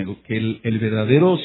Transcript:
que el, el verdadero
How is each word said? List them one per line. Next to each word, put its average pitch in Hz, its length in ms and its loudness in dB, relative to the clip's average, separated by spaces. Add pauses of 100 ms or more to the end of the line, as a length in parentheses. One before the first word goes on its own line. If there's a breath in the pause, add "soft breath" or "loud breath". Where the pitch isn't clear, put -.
(240)
que 113 120 -6
el, 110 260 -4
el 110 160 -2
verdadero 117 680 2